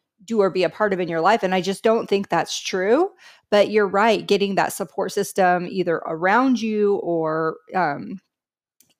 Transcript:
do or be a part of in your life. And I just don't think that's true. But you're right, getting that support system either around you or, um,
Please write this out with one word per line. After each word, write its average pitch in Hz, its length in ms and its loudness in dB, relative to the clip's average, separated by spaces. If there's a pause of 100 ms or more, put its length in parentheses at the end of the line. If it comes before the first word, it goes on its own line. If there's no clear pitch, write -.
(240)
do 226 160 -2
or 190 100 2
be 180 140 0
a 160 60 0
part 208 220 -2
of 180 80 -2
in 170 80 -4
your 165 140 -2
life. 214 200 4
And 185 120 0
I 185 80 2
just 190 220 -4
don't 220 240 0
think 202 200 -2
that's - 320 -2
true. 226 520 0 (380)
But 202 200 4
you're 208 180 2
right, 196 380 2
getting 196 300 0
that 160 180 0
support 190 380 -6
system 180 540 0
either 175 300 -2 (100)
around 208 540 2
you 208 360 0
or, 160 600 -2 (160)
um, 175 460 -4 (800)